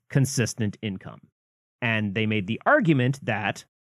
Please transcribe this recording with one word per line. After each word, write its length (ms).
consistent 720
income. 380
And 340
they 120
made 200
the 200
argument 580
that 400